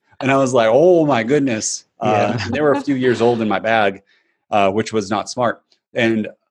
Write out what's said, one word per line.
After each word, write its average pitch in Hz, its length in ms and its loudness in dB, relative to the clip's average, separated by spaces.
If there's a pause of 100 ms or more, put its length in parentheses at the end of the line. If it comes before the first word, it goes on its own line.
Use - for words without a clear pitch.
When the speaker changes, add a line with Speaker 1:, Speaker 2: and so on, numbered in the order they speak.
(200)
Speaker 1:
And 131 120 -2
I 139 60 2
was 131 160 0
like, 113 180 4
"Oh 165 340 4
my 123 180 0
goodness." 127 640 -2 (140)
Uh, 104 380 0
Speaker 2:
Yeah. 101 140 -6
Speaker 1:
they 143 100 -4
were 143 120 4
a 139 80 -2
few 139 140 -2
years 123 260 0
old 117 200 2
in 110 60 -2
my 95 120 -2
bag, 104 420 0 (500)
uh, 98 200 2
which 107 220 -4
was 104 160 -4
not 98 200 -6
smart. 120 340 -4 (300)
And 113 340 -2 (240)